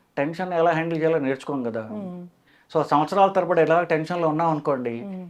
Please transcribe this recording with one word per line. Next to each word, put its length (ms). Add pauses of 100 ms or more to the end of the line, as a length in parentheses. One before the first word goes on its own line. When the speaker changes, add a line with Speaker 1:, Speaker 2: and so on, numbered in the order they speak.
(160)
Speaker 1:
టెన్షన్ 360
ఎలా 180
హ్యాండిల్ 280
చేయాలో 200
నేర్చుకోం 440
కదా. 300
Speaker 2:
Hmm. 340 (480)
Speaker 1:
So, 80
సంవత్సరాల 480
తరబడి 300
ఎలా 220
టెన్షన్‌లో 460
ఉన్నాం 220
అనుకోండి, 560
Speaker 2:
Hmm. 240